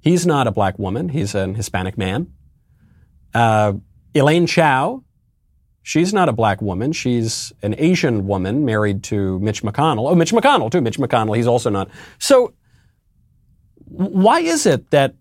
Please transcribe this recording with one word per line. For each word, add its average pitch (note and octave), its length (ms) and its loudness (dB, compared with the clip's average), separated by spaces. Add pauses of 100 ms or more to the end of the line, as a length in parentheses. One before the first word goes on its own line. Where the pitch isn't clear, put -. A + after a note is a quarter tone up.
He's E3+ 240 2
not C#3 220 2
a A2 40 0
black F#2+ 280 -2
woman. G2 300 -4
He's G#2 260 -4
an F#2+ 200 -2
Hispanic F#2+ 420 -6
man. F#2+ 340 -4 (1000)
Uh, A2 400 2 (420)
Elaine D#3 320 4
Chao, D#3+ 560 0 (800)
she's F3+ 300 0
not F3+ 160 2
a A#2 40 -2
black G#2+ 280 0
woman. G2 320 -4
She's A#2+ 580 -4 (100)
an G#2+ 160 -4
Asian D3 480 0
woman G2 400 -2
married G#2+ 380 0
to F#2+ 360 -4
Mitch G#2 220 -4
McConnell. B2+ 480 -2
Oh, F3+ 60 2
Mitch E3 160 2
McConnell, A3 400 2
too. F3+ 100 0
Mitch A2+ 160 -2
McConnell, A2+ 380 0
he's A#2 120 0
also A#2+ 220 0
not. G2 200 -4 (280)
So B3+ 360 2 (1400)
w-, F#3 180 -2 (140)
why C4 160 4
is E4 260 -2
it D#3 260 0
that C#3 300 2